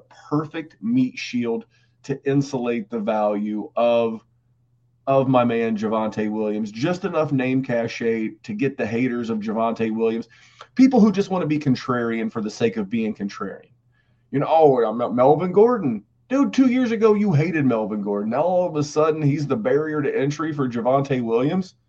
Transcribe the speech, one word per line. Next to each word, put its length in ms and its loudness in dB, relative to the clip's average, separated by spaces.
perfect 520 -6
meat 360 0
shield 480 -4
to 160 -6
insulate 600 -2
the 100 -6
value 800 -2
of, 480 0
of 220 2
my 160 4
man 320 0
Javonte 520 -2
Williams, 400 -4
just 360 -4
enough 260 -2
name 320 0
cachet 680 -2
to 100 -8
get 240 -2
the 80 -2
haters 440 -2
of 100 -2
Javonte 560 -2
Williams, 320 -2
people 240 6
who 140 8
just 160 -2
wanna 180 -2
be 120 0
contrarian 720 -2
for 100 -6
the 80 -4
sake 280 -2
of 120 -4
being 260 -2
contrarian. 560 -10
You 80 0
know, 100 -2
"Oh, 360 6
I'm 120 -2
Mel-, 160 -2
Melvin 380 4
Gordon." 520 2
Dude, 240 2
two 180 4
years 200 0
ago, 220 4
you 180 2
hated 340 2
Melvin 360 0
Gordon. 300 -2
Now, 100 0
all 260 2
of 80 -6
a 80 0
sudden, 380 0
he's 240 0
the 120 -2
barrier 440 0
to 160 -2
entry 340 -2
for 160 -2
Javonte 540 0
Williams. 540 -2